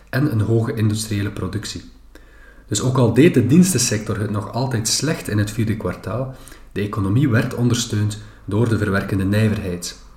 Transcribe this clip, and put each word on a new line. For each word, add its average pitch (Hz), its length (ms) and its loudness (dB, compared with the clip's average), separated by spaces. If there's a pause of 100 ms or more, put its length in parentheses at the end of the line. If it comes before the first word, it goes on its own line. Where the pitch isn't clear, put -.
en 135 220 0
een 107 100 0
hoge 113 320 2
industriële 107 560 -2
productie. 92 520 -8 (840)
Dus 107 140 -2
ook 127 160 0
al 120 160 4
deed 170 200 6
de 107 140 4
dienstensector 113 720 2
het 101 120 -2
nog 101 220 -6
altijd 117 340 -2
slecht - 400 -2
in 107 100 -2
het 104 140 0
vierde 104 260 -2
kwartaal, 110 580 -6 (360)
de 95 100 -4
economie 104 480 2
werd 110 260 0
ondersteund 107 640 0 (240)
door 110 240 0
de 110 80 2
verwerkende 98 480 0
nijverheid. 95 760 -2 (180)